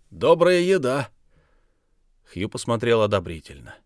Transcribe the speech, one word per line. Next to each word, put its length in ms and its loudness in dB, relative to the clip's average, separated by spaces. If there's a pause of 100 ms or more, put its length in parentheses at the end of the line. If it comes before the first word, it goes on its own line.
добрая 500 2
еда!» 500 0 (1200)
Хью 180 -6
посмотрел 520 0
одобрительно. 720 -4 (100)